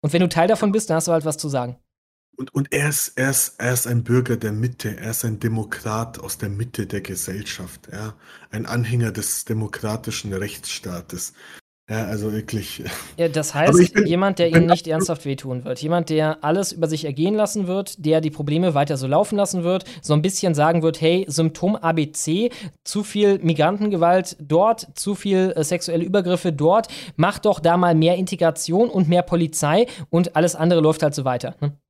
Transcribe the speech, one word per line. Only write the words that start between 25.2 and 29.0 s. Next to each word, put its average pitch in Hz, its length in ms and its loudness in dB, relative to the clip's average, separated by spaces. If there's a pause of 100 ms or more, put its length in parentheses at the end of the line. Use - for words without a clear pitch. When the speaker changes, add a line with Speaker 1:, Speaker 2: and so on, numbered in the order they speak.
Speaker 1:
äh, 160 80 2
sexuelle 170 400 -2
Übergriffe 180 480 0
dort, 165 340 4 (300)
mach 175 220 2
doch 208 200 2
da 165 160 4
mal 175 200 4
mehr 160 200 6
Integration 180 760 0
und 185 200 2